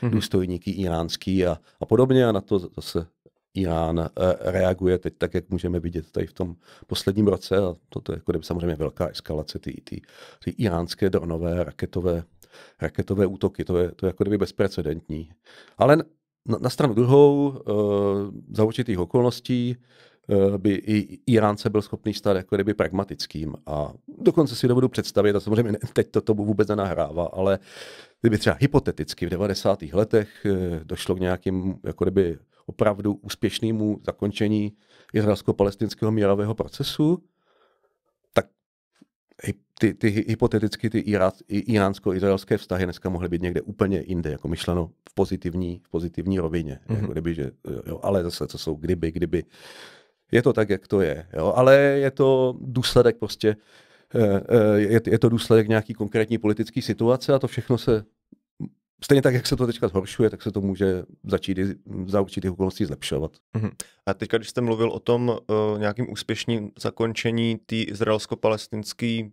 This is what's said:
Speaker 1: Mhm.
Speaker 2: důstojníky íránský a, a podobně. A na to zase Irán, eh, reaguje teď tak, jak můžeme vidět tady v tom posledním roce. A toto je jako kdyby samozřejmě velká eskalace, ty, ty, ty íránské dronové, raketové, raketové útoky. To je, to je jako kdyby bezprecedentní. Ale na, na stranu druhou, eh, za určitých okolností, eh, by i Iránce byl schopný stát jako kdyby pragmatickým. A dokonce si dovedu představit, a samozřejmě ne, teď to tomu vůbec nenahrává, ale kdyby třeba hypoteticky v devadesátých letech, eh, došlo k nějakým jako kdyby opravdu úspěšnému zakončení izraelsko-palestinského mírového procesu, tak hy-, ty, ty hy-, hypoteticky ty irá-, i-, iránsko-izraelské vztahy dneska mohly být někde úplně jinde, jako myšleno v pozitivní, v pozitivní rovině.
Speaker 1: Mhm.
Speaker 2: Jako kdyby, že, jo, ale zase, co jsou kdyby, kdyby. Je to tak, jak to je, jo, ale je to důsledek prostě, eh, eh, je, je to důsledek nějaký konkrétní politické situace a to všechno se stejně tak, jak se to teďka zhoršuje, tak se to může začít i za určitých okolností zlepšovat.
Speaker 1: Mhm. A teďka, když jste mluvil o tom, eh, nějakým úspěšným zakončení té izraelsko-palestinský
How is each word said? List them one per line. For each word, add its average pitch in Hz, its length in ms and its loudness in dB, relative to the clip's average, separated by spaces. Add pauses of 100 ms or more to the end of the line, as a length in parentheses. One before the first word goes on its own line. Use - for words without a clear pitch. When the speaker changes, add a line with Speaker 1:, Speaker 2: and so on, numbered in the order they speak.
Speaker 1:
Mhm. 120 100 -2
Speaker 2:
důstojníky 92 600 -2
íránský 87 760 -2
a, 85 120 -2 (220)
a - 60 -6
podobně. 127 400 4
A 113 60 2
na 98 100 -2
to 101 180 0
zase 87 480 -8 (480)
Irán, 82 440 0
eh, 82 120 -4 (280)
reaguje 92 580 0
teď 85 200 -6
tak, - 160 -2
jak 87 160 -4
můžeme 87 300 -2
vidět 85 320 -8
tady 92 160 -4
v - 60 -20
tom 87 220 -8 (320)
posledním 101 400 0
roce. 95 300 0
A 92 160 0 (160)
toto - 220 -10
je 85 60 -6
jako 80 140 -4
kdyby 82 140 -4
samozřejmě 85 300 -2
velká 76 320 -4
eskalace, - 520 -8
ty, - 240 -12
ty, - 180 -12 (420)
ty - 160 -2
íránské 90 500 0
dronové, 85 540 -2
raketové, 85 600 -4 (580)
raketové 98 440 0
útoky. 95 400 -2
To 90 120 0
je, 87 140 2
to - 140 -6
je - 40 2
jako - 140 -2
kdyby 101 140 0
bezprecedentní. 82 920 -4 (480)
Ale 135 180 6 (500)
na, 113 160 0
na 123 80 -2
stranu 139 240 2
druhou, 143 640 6
eh, 135 160 -8 (840)
za 110 80 4
určitých 110 360 0
okolností, 123 760 0 (520)
eh, 98 280 4
by 98 160 2
i 101 520 -2
Iránce 107 440 4
byl 104 120 2
schopný 104 320 -6
stát 101 240 0
jako 92 180 -2
kdyby 101 180 0
pragmatickým. 82 840 -4 (100)
A 73 280 -4 (240)
dokonce 156 380 2
si 131 120 0
dovedu 127 220 4
představit, 101 460 0
a 98 40 0
samozřejmě 107 320 0
ne, 104 80 -2 (140)
teď - 180 0
to 107 100 0
tomu 104 240 0
vůbec 104 220 2
nenahrává, 85 580 -2
ale 95 340 0 (600)
kdyby 110 160 4
třeba 101 220 0
hypoteticky - 640 0
v 85 40 -6
devadesátých 95 640 -2
letech, 107 520 0
eh, 92 380 -2
došlo 90 320 -4
k 92 40 -6
nějakým 92 640 -2
jako - 220 -4
kdyby 92 320 2 (280)
opravdu 104 480 0
úspěšnému 107 920 -2
zakončení 104 680 -2 (400)
izraelsko-palestinského 104 960 0
mírového 104 440 2
procesu, - 680 -2 (1080)
tak 95 120 2 (960)
hy-, 104 100 -4 (260)
ty, 104 140 2
ty - 140 -2
hy-, 104 200 0
hypoteticky 110 600 0
ty 110 100 -2
irá-, 95 320 2 (160)
i-, 101 260 -2
iránsko-izraelské 98 840 0
vztahy 92 260 -4
dneska 90 260 -4
mohly 90 200 -4
být 87 120 -2
někde 90 200 -2
úplně 98 460 -2
jinde, 85 240 -4
jako 71 160 -8
myšleno 85 440 -2 (180)
v - 40 -20
pozitivní, 90 680 -4
v - 60 -20
pozitivní 87 500 -2
rovině. 80 480 -4
Speaker 1:
Mhm. 110 120 -2
Speaker 2:
Jako 104 120 -4
kdyby, 82 220 -4
že, 71 180 -6 (340)
jo, 82 180 -10
ale 98 200 0
zase, 85 240 -6
co - 100 -12
jsou 78 180 -6
kdyby, 82 360 -2
kdyby. 82 320 -2 (880)
Je 117 100 4
to 120 120 2
tak, 107 160 0
jak 95 180 -2
to 98 140 2
je, 80 260 -2 (100)
jo, 85 180 0
ale 131 200 8
je 139 360 4
to 131 500 2
důsledek 120 560 2
prostě, 107 380 -2 (600)
eh, 101 340 4
eh, 107 300 6
je, 107 280 4
je 101 120 4
to 120 100 4
důsledek 113 380 4
nějaký 110 260 0
konkrétní 110 440 -2
politické 107 440 -2
situace 120 520 0
a 135 60 4
to 131 80 -2
všechno 120 300 -2
se 110 280 0 (1000)
stejně 139 180 6
tak, 135 120 4
jak 123 140 -2
se 139 80 0
to 120 120 0
teďka 117 200 -2
zhoršuje, 98 420 0
tak 95 120 -6
se 107 100 -4
to 101 100 -2
může 95 420 0 (200)
začít 95 340 -2
i 95 80 0 (400)
za 98 160 0
určitých 95 300 -4
okolností 95 340 -2
zlepšovat. 71 460 -6 (220)
Speaker 1:
Mhm. 107 160 -4 (360)
A 98 80 -2
teďka, 110 240 -2
když 110 120 -6
jste - 120 -4
mluvil 113 300 0
o - 80 -8
tom, 120 380 0 (120)
eh, 107 300 0
nějakým 107 320 -4
úspěšným 107 680 -6
zakončení 113 840 -2
té 113 100 -6
izraelsko-palestinský 110 1600 -2